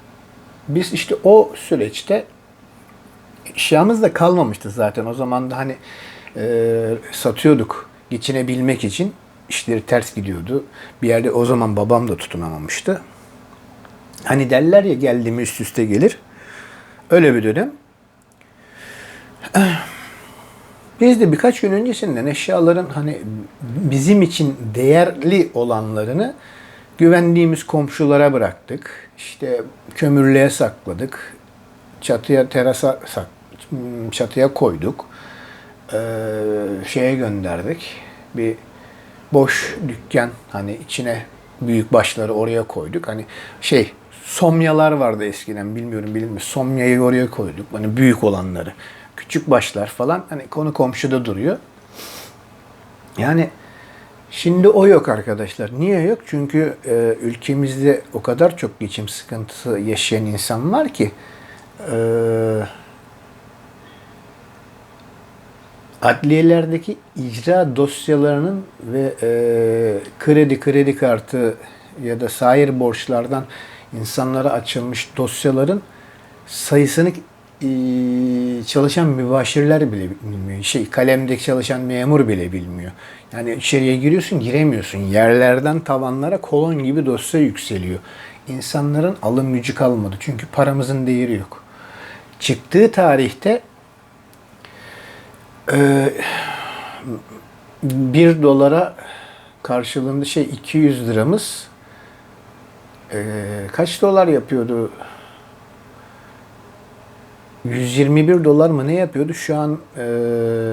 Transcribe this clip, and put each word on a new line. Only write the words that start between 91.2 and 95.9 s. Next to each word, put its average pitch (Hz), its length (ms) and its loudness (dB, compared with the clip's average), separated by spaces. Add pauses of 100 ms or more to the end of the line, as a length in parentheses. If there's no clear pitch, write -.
yok. - 280 -8 (800)
Çıktığı 202 520 2
tarihte, 160 720 2 (2000)
e, 139 400 4 (1700)